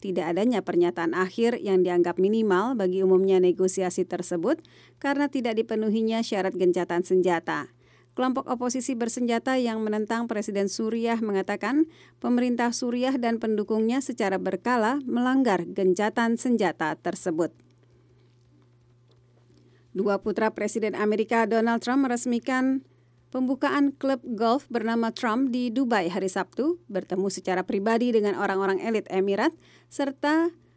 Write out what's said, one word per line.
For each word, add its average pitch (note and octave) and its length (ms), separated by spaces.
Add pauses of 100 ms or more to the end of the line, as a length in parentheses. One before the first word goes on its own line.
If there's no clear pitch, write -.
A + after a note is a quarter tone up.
tidak F3 320
adanya G#3 320
pernyataan F3 480
akhir F#3 480
yang F#3 240
dianggap F3 320
minimal G#3 560
bagi F#3+ 320
umumnya F#3 320
negosiasi F#3 720
tersebut F3+ 480 (400)
karena C#4+ 320
tidak A#3 320
dipenuhinya A3 640
syarat F#3+ 320
gencatan F3 480
senjata. E3+ 640 (440)
Kelompok B3+ 320
oposisi B3 480
bersenjata A#3 640
yang A3+ 240
menentang A3 480
Presiden G3+ 400
Suriah A3+ 480
mengatakan G#3 720 (320)
pemerintah A#3+ 480
Suriah B3 480
dan A#3 240
pendukungnya A3 640
secara G3 320
berkala A3+ 640
melanggar A#3+ 640
gencatan G3 720
senjata F3+ 560
tersebut. F3 560 (2500)
Dua G3 240
putra A3 320
Presiden G#3+ 400
Amerika G#3+ 560
Donald A#3 320
Trump C4+ 240
meresmikan B3+ 800 (480)
pembukaan C4+ 640
klub C4+ 240
golf A#3 480
bernama A3+ 400
Trump B3 400
di B3 240
Dubai A3+ 400
hari F#3+ 160
Sabtu, B3+ 480 (160)
bertemu F#3+ 400
secara F#3 320
pribadi A3+ 480
dengan G#3 240
orang-orang G3 400
elit A3 320
Emirat, G3 480 (320)
serta D4+ 640 (240)